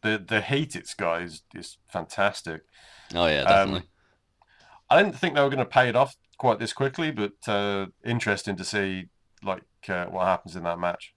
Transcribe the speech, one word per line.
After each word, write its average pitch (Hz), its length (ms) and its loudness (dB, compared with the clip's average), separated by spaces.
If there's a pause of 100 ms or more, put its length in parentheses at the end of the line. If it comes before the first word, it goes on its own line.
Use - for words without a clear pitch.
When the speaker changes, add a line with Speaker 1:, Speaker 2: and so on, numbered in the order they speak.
Speaker 1:
The, 110 160 0 (100)
the 107 140 0
heat 143 340 -2
it's - 200 -12
got 85 260 -2
is, 82 220 -12 (120)
is - 220 -16 (100)
fantastic. 85 760 -4 (520)
Speaker 2:
Oh, 87 120 2
yeah, 73 160 2
Speaker 1:
Um, - 40 2
Speaker 2:
definitely. 98 420 4 (1000)
Speaker 1:
I 175 140 8
didn't 202 160 -2
think 165 160 -2
they 143 80 4
were 139 80 4
gonna 131 160 -2
pay 127 240 4
it 117 60 -4
off 127 200 2 (220)
quite 113 200 2
this 113 140 -6
quickly, 139 380 -2
but, 104 220 -2 (140)
uh, 101 400 0 (180)
interesting 104 520 -2
to 90 80 -8
see, 95 420 -4 (360)
like, 95 200 -4 (260)
uh, 90 180 -2
what 92 200 0
happens 90 300 0
in 87 80 -8
that 85 140 -2
match. 87 380 -4